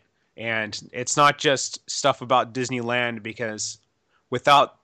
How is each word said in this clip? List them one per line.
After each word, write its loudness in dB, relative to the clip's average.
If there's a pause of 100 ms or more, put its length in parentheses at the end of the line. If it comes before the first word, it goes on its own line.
(360)
And -6 (100)
it's -6
not 6
just -2
stuff 0
about 0
Disneyland, -4
because -8 (540)
without 4